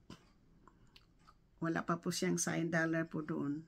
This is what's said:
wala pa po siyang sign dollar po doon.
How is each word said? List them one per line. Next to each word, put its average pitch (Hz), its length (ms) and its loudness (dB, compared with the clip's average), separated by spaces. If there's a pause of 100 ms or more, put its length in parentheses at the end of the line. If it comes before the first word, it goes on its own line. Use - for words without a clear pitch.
(1600)
wala 165 200 2
pa 170 160 0
po 180 160 -2
siyang 175 240 2
sign 165 320 0
dollar 165 400 2
po 160 120 -4
doon. 151 460 -2